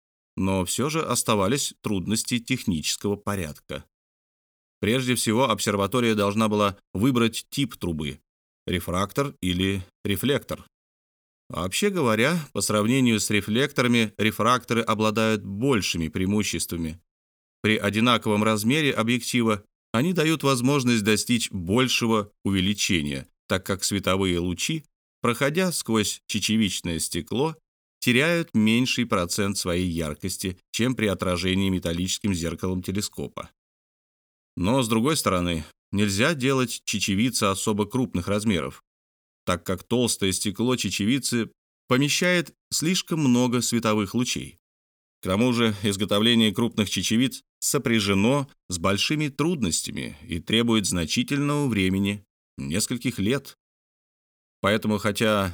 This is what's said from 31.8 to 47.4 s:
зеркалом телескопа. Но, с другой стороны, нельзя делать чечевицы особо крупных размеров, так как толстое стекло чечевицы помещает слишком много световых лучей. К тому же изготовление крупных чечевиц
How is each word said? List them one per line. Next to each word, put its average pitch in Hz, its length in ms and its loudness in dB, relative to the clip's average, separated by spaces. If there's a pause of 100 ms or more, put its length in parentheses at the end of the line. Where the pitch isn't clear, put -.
зеркалом 85 480 -4
телескопа. - 680 -8 (1080)
Но, 113 260 2
с 113 60 -4
другой 120 280 2
стороны, 87 480 0 (280)
нельзя 104 420 2
делать 131 500 -2
чечевицы 107 600 0
особо 101 420 0
крупных 117 420 -4
размеров, 98 540 -2 (640)
так 90 180 0
как 92 200 -4
толстое 113 480 0
стекло 113 440 -2
чечевицы 117 760 -2 (340)
помещает 151 640 2 (200)
слишком 170 480 -2
много 123 420 4
световых 110 520 0
лучей. 98 440 -4 (600)
К - 60 -12
тому 110 260 2
же 113 300 2
изготовление 104 720 2
крупных 110 380 -2
чечевиц 110 520 -2 (160)